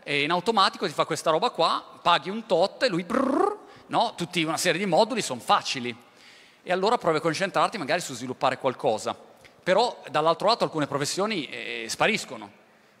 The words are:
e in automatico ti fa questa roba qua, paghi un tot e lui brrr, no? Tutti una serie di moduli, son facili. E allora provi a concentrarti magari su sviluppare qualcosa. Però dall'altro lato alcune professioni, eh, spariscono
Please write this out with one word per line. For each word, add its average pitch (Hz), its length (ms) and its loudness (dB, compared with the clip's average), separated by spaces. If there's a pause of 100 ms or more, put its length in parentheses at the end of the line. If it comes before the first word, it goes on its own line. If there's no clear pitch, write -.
e 143 200 0
in 151 80 2
automatico 202 560 2
ti 156 60 -6
fa 156 120 2
questa 160 260 0
roba 180 180 2
qua, 190 340 0 (180)
paghi 170 280 2
un 220 160 -8
tot 190 380 0
e 269 40 4
lui 185 160 -2
brrr, 269 520 0 (320)
no? 202 280 0
Tutti 175 280 -2
una 156 140 -2
serie 165 220 0
di 208 60 -2
moduli, 208 360 2
son 123 180 -6
facili. 123 560 0 (680)
E - 80 -6
allora 185 260 2
provi 160 200 2
a 143 40 -2
concentrarti 165 560 0
magari 160 240 -2
su 143 120 -10
sviluppare 127 460 -2
qualcosa. 117 560 -2 (480)
Però 196 480 2
dall'altro 160 380 2
lato 233 140 2
alcune 151 220 0
professioni, 147 640 -2
eh, 117 420 -10
spariscono 131 640 -2 (500)